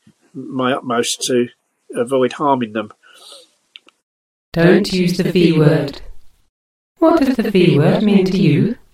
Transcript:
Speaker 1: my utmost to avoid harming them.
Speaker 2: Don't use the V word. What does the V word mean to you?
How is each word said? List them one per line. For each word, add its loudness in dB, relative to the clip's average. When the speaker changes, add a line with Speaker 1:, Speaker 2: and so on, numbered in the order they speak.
Speaker 1:
my -4
utmost -6
to -2
avoid -2
harming -2
them. -8
Speaker 2:
Don't 2
use 0
the -2
V 2
word. 0
What 4
does 0
the -2
V 2
word 2
mean 4
to -2
you? 2